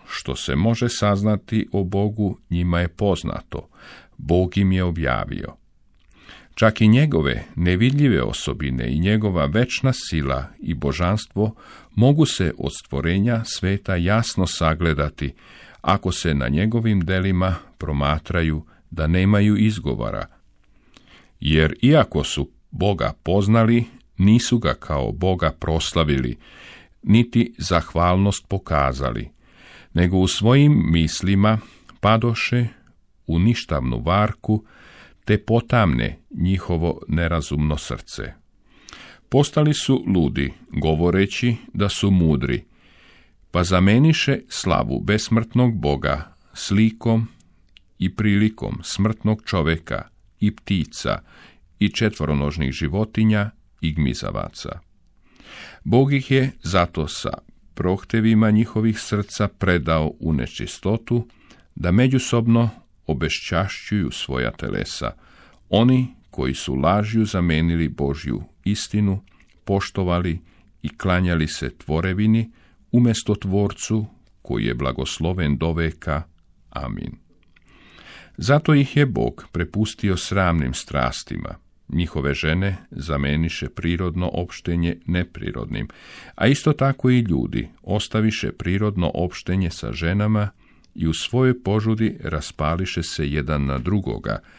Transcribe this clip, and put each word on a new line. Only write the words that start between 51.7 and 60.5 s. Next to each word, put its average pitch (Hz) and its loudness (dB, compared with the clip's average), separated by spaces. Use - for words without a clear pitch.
i 101 2
četvoronožnih 73 -2
životinja 107 0
i 80 -2
gmizavaca. 53 -4
Bog 135 4
ih 135 -2
je 131 2
zato 85 0
sa - -8
prohtevima 107 2
njihovih 107 2
srca 104 -4
predao 80 0
u 82 -2
nečistotu, 110 -4